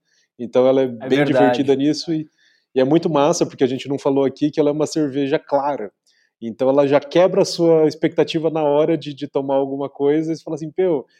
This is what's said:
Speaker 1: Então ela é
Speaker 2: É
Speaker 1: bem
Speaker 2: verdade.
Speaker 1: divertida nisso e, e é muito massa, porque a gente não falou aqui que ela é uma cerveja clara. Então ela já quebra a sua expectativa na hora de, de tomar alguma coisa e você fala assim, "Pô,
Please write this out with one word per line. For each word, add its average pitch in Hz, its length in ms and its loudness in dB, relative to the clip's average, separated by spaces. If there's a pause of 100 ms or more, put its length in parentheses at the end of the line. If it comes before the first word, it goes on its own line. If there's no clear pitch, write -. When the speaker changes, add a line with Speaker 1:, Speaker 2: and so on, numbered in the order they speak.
(380)
Speaker 1:
Então 127 300 2
ela 135 140 4
é 135 40 0
Speaker 2:
É - 20 0
Speaker 1:
bem 117 100 -10 (120)
Speaker 2:
verdade. 139 220 2
Speaker 1:
divertida 127 440 2
nisso 147 380 -2
e, 156 140 -4 (480)
e 131 60 2
é - 20 4
muito 160 260 2
massa, 151 360 2
porque - 180 -4
a 127 40 4
gente 131 200 -8
não 139 100 -4
falou 139 280 0
aqui 143 260 -2
que - 80 -2
ela 147 100 2
é 143 40 0
uma 151 140 -4
cerveja 143 520 -2
clara. 139 520 -4 (500)
Então 117 260 -4
ela 143 180 4
já 139 140 2
quebra 180 440 2
a - 20 0
sua 165 420 2
expectativa 156 640 -2
na 156 140 -4
hora 151 340 2
de, 143 160 -12
de 139 160 -12
tomar 139 260 -2
alguma 139 340 -4
coisa 156 440 0
e - 20 -6
você - 80 -12
fala 160 120 -10
assim, 151 140 -10
"Pô, 165 360 0 (140)